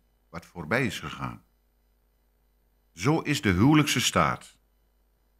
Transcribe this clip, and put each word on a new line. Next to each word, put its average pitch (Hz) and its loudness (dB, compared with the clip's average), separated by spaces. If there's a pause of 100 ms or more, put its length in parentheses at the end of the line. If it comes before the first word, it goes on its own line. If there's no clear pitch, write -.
(300)
wat 85 -16
voorbij 87 -4
is 92 -6
gegaan. 65 -12 (1500)
Zo 127 0
is 143 -4
de 104 2
huwelijkse 135 4
staat. - -2 (840)